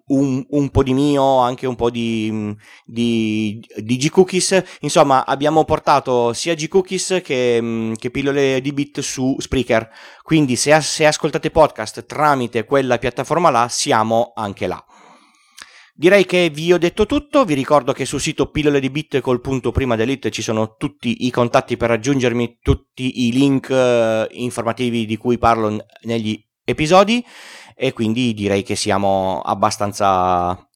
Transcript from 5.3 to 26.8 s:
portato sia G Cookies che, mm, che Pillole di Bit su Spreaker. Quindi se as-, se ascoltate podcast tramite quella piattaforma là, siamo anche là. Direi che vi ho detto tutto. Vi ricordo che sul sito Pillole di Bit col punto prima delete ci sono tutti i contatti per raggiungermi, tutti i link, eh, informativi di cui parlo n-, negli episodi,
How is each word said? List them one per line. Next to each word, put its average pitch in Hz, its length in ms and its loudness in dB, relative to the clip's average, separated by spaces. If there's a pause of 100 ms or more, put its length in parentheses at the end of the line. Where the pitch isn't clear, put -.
portato 135 680 0
sia 165 220 -4
G 151 120 -6
Cookies 185 560 0
che, 123 380 0
mm, 113 320 -4
che 123 160 -8
Pillole 139 500 0
di 143 140 -4
Bit 143 280 -6
su 131 360 -2
Spreaker. 117 520 -2 (340)
Quindi 147 320 2
se 147 180 2
as-, 156 180 2
se 156 140 2
ascoltate 151 460 0
podcast 127 540 0
tramite 123 600 0
quella 131 320 2
piattaforma 151 540 0
là, 120 180 2
siamo 113 680 0
anche 101 300 -6
là. 90 180 -6 (1160)
Direi 185 260 6
che 180 240 0
vi 156 220 0
ho 175 60 4
detto 170 280 0
tutto. 285 380 0
Vi 160 100 -2
ricordo 135 380 2
che 127 140 -4
sul 139 160 -6
sito 147 280 -2
Pillole 147 300 0
di 135 100 -2
Bit 143 300 -4
col 123 220 -2
punto 127 300 -4
prima 123 260 -2
delete 117 340 -2
ci - 100 -8
sono 110 360 -2
tutti 120 480 -6
i 127 40 0
contatti 123 460 0
per 117 140 0
raggiungermi, 120 720 -2
tutti 127 680 -2
i 117 60 0
link, 135 360 2
eh, 120 640 2
informativi 117 720 -4
di 107 120 -4
cui 120 200 0
parlo 113 320 2
n-, 104 160 -6 (180)
negli 113 380 -4 (220)
episodi, 185 580 2 (540)